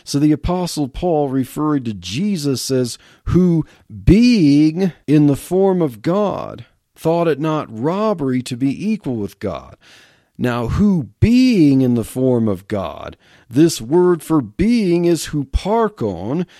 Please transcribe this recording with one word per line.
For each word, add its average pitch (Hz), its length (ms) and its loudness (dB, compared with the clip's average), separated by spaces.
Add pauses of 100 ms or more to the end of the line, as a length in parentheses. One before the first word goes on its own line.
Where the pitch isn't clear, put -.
So - 140 -6
the 151 140 4
Apostle 170 560 -2
Paul, 151 420 -2
referring 135 540 -2
to 117 100 -6
Jesus, 139 680 -4
says, 127 360 -2 (280)
"Who, 170 380 2 (400)
being 165 880 4 (160)
in 147 200 6
the 139 80 4
form 185 460 0
of 123 200 -4
God, 165 640 -4 (300)
thought 165 320 0
it 143 120 0
not 156 300 -4
robbery 147 720 -2
to 123 160 -8
be 139 340 -2
equal 147 240 -4
with 101 240 -8
God." 67 380 -10 (640)
Now, 120 280 -2
"who 175 420 0 (100)
being 214 600 4
in 123 140 2
the 117 80 0
form 123 440 0
of 98 200 -4
God," 76 500 -8 (320)
this 156 320 2
word 170 400 2
for 160 180 0
being 175 640 0
is 170 240 0
huparkon. 151 1160 -4 (140)